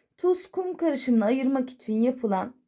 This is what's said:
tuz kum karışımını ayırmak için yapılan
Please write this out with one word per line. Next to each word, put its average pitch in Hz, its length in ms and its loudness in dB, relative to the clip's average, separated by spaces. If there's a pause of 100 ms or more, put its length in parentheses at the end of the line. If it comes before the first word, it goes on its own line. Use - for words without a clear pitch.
(180)
tuz 359 320 0
kum 359 260 -6
karışımını 254 480 2
ayırmak 262 460 0
için - 240 -6
yapılan 220 600 0 (140)